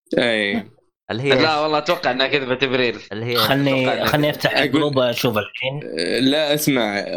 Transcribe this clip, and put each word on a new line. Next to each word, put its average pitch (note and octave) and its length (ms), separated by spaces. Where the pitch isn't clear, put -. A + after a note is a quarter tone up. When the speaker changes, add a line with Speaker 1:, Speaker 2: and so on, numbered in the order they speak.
Speaker 1:
أي. A2 480
Speaker 2:
اللي A2 120
هي C#3 80
Speaker 3:
لا، D3+ 240
Speaker 2:
إيش؟ D3+ 80
Speaker 3:
والله D3+ 160
أتوقع D3+ 320
إنها C3 160
كذبة B2+ 360
أبريل. B2 360
Speaker 2:
اللي A2 120
هي A#2+ 80
Speaker 3:
أتوقع A#2 160
Speaker 4:
خلني، C#3 360
Speaker 3:
إنها B2 200
Speaker 4:
خلني D3 280
Speaker 3:
كذبة. - 60
Speaker 4:
أفتح - 140
Speaker 1:
أقول C3+ 140
Speaker 4:
الجروب C#3+ 300
وأشوف A#2+ 420
الحين. C3 460
Speaker 1:
آه، F2 360
لا، C#3+ 340
اسمع، A#2 500